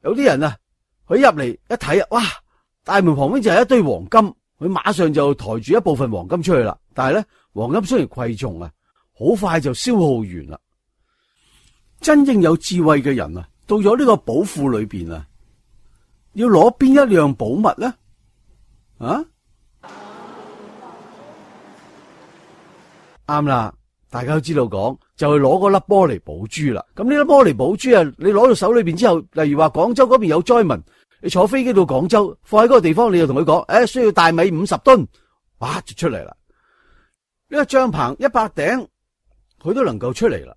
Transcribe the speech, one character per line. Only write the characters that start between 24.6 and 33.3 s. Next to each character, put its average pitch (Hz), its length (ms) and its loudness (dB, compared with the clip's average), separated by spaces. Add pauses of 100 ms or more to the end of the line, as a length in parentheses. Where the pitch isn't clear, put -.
講， 101 340 -6 (180)
就 147 220 0
去 143 40 2
攞 135 140 4
嗰 190 220 2
粒 - 80 -2
摩 190 200 2
尼 113 120 -4
寶 80 280 -14
珠 151 180 -8 (100)
啦。 92 100 -8 (100)
噉 202 100 -8
呢 269 120 0
粒 294 80 2
摩 285 180 6
尼 170 120 4
寶 131 200 -2
珠 254 220 -4
啊， 180 60 4 (160)
你 160 80 -4
攞 214 220 4
到 233 60 6
手 202 160 -2
裏 233 120 2
邊 170 120 -4
之 214 140 0
後， 170 100 2 (240)
例 147 100 0
如 143 60 -2
話 156 120 2
廣 208 240 -2
州 262 120 4
嗰 247 120 4
邊 220 80 0
有 160 160 0
災 240 200 2
民， 139 160 -2 (440)
你 - 80 -6
坐 180 160 2
飛 247 180 -2
機 247 80 -2
到 190 120 4
廣 135 220 -2
州， 208 360 0
放 214 200 2
喺 233 40 4
嗰 - 20 2
個 254 140 6
地 160 100 2
方， 220 180 2
你 185 60 0
就 165 100 2
同 131 120 -2